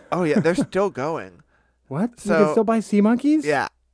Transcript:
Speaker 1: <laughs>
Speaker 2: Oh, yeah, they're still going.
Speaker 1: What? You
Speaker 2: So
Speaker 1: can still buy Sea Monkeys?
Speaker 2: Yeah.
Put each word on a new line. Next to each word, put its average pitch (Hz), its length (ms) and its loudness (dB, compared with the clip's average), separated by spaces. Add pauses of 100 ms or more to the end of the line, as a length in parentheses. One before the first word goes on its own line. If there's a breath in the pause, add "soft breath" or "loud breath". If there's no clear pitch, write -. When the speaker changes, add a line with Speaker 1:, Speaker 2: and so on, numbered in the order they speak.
Speaker 1:
<laughs> - 80 -20
Speaker 2:
Oh, 180 120 -2
yeah, 151 180 2
they're 165 140 2
still 196 340 -2
going. 123 540 -8 (440)
Speaker 1:
What? 180 240 -4
You - 60 -20
Speaker 2:
So 165 260 2
Speaker 1:
can 151 80 2
still 214 140 2
buy 226 160 0
Sea 208 180 0
Monkeys? 247 460 2
Speaker 2:
Yeah. 139 240 -2 (240)